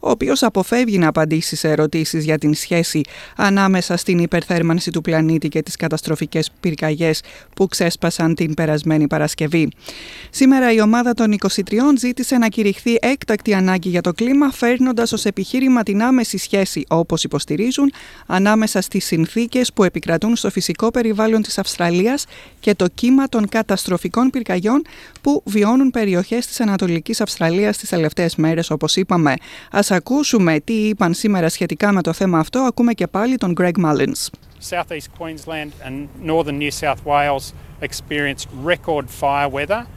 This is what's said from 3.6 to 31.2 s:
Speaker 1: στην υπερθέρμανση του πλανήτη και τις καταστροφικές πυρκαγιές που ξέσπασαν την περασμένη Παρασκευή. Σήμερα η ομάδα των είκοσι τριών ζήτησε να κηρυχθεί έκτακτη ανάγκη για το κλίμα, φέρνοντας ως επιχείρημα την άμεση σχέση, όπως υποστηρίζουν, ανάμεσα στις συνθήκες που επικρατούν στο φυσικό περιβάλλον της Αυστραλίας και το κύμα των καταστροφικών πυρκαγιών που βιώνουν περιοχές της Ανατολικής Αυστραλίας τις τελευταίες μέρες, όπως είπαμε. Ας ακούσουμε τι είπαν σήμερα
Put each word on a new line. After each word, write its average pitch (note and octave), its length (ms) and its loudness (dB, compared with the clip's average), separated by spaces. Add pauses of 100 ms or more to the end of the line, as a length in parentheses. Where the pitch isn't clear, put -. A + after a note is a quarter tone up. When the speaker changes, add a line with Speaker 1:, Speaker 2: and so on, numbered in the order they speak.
Speaker 1:
στην F3+ 220 0
υπερθέρμανση E3+ 720 0
του E3+ 100 -2
πλανήτη D#3+ 460 2
και D#3 140 -2
τις - 140 -8
καταστροφικές D#3+ 840 -2
πυρκαγιές D#3 640 -2 (340)
που F#3+ 120 2
ξέσπασαν E3+ 680 0
την D#3 180 -2
περασμένη D#3 540 0
Παρασκευή. D3+ 640 0 (580)
Σήμερα C4 440 4
η A3 80 4
ομάδα A#3+ 320 4
των A3+ 180 2
είκοσι G3 320 0
τριών B3+ 340 4
ζήτησε B3 400 0
να A3+ 100 4
κηρυχθεί A3 540 0
έκτακτη A3+ 520 0
ανάγκη F#3+ 180 2 (180)
για F3 120 0
το F3 120 0
κλίμα, C4+ 380 2
φέρνοντας A#3+ 600 0
ως A3 140 -4
επιχείρημα B3 580 0
την G3+ 200 0
άμεση A#3+ 340 2
σχέση, F#3+ 500 -2
όπως E3 360 0
υποστηρίζουν, A#3+ 680 0 (340)
ανάμεσα G#3 560 2
στις - 240 -4
συνθήκες G3 680 0
που A3 100 2
επικρατούν F3 520 0
στο G#3+ 140 -2
φυσικό F#3+ 420 -2
περιβάλλον A3 500 0
της - 160 -4
Αυστραλίας F#3+ 680 0 (340)
και G#3 160 2
το G#3+ 200 2
κύμα C4+ 320 4
των G#3+ 220 0
καταστροφικών G#3 800 0
πυρκαγιών A3 520 0 (400)
που C#4+ 240 0
βιώνουν A3 460 2
περιοχές G#3+ 560 0
της - 120 -10
Ανατολικής G3 640 0
Αυστραλίας G3 560 0
τις - 120 -10
τελευταίες E3 460 0
μέρες, D#3+ 340 0
όπως D3+ 260 -2
είπαμε. F3 380 2 (380)
Ας G3+ 200 2
ακούσουμε G3 680 2
τι A3+ 140 -6
είπαν G#3+ 400 0
σήμερα F#3 360 0